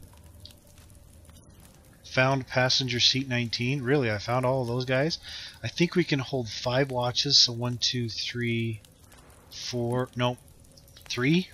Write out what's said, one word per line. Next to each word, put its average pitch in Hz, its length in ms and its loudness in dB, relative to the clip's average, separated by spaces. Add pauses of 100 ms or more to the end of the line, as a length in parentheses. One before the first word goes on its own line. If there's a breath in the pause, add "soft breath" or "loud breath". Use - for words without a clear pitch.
(2000)
Found 131 420 2
passenger 127 540 0
seat 135 280 2
nineteen. 123 540 -2
Really, 127 280 2
I 104 80 0
found 127 280 0
all 131 160 2
of 117 60 -4
those 123 160 -2
guys. 131 340 0 (440 loud breath)
I 113 60 -4
think - 260 0
we 175 100 4
can 147 140 0
hold 123 300 -4
five 127 420 0
watches. 123 480 2
So - 140 6
one, 120 260 -4
two, 120 300 -2
three, 117 720 -2 (720)
four. 123 640 -4
Nope. 123 240 -2 (680)
Three? 156 460 2